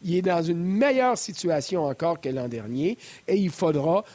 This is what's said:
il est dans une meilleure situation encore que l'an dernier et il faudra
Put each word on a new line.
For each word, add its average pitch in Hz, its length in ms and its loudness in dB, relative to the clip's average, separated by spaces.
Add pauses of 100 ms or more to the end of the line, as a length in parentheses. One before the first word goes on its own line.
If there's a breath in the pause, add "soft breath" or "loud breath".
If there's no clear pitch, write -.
il 175 120 0
est 180 80 2
dans 175 200 2
une 170 200 -2
meilleure 254 540 2
situation 165 680 -2
encore 156 340 -2
que 135 100 -6
l'an 127 200 -4
dernier 123 480 -4 (300 loud breath)
et 190 100 2
il 185 140 2
faudra 160 520 2 (120)